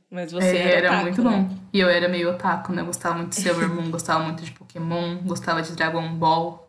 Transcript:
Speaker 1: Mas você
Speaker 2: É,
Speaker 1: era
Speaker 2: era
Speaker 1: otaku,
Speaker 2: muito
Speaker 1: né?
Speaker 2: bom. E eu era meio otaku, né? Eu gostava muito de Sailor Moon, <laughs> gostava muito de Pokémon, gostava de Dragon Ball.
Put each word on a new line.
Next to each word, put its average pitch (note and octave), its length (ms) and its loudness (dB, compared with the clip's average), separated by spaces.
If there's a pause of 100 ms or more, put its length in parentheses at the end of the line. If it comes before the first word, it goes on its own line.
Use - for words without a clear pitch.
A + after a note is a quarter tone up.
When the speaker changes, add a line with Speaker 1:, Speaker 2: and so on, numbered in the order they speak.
Speaker 1:
Mas F3+ 220 -8
você F3+ 240 2
Speaker 2:
É, F3 60 0
Speaker 1:
era F3+ 160 4
Speaker 2:
era F3 140 4
Speaker 1:
otaku, E3+ 120 2
Speaker 2:
muito F#3+ 220 0
Speaker 1:
né? A#3+ 40 4
Speaker 2:
bom. F#3+ 280 2 (160)
E G3 80 4
eu F3+ 80 6
era F3 180 4
meio F3 240 0
otaku, F3+ 400 -2
né? E3+ 100 -2
Eu E3+ 40 -4
gostava E3+ 320 -2
muito E3+ 180 -6
de G#3 60 -2
Sailor F3 280 2
Moon, E3+ 220 -2
<laughs> - 0 -
gostava E3 320 0
muito D#3+ 200 -6
de D#3+ 80 -12
Pokémon, E3+ 760 -6
gostava E3 360 -2
de E3 120 -8
Dragon D#3+ 420 -2
Ball. D#3+ 540 0